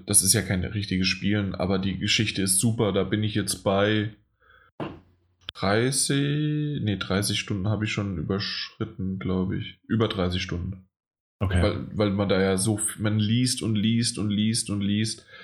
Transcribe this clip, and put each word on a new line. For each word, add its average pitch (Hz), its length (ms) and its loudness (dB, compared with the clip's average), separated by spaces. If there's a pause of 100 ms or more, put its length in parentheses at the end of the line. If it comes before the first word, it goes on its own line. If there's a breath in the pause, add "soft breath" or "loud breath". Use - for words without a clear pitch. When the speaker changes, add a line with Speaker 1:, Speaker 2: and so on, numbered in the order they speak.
Speaker 1:
das 104 160 2
ist 98 100 2
ja 107 80 4
kein 92 240 0
richtiges 92 420 -2
Spielen, 98 480 0
aber 95 240 0
die 95 200 -2
Geschichte 104 440 0
ist 95 180 0
super. 113 320 2
Da 95 120 2
bin 107 180 0
ich 104 120 -2
jetzt 98 280 -4
bei 104 520 2 (1400 soft breath)
dreißig, 143 1300 0
nee, 104 140 2
dreißig 98 420 0
Stunden 101 300 -2
habe 107 160 0
ich 107 80 -2
schon 101 240 -2
überschritten, 95 1040 -4
glaub 92 340 0
ich. 98 340 -6
Über 110 220 2
dreißig 90 340 0
Stunden. 87 440 -6 (560)
Speaker 2:
Okay. 92 200 2
Speaker 1:
Weil, - 300 0
weil 104 180 2
man 98 180 2
da 95 120 4
ja 95 160 4
so 107 200 2
f-, - 220 -4
man 107 200 0
liest 120 440 2
und 110 120 0
liest 113 440 2
und 104 120 0
liest 107 400 0
und 101 120 -2
liest. 104 440 0 (180 loud breath)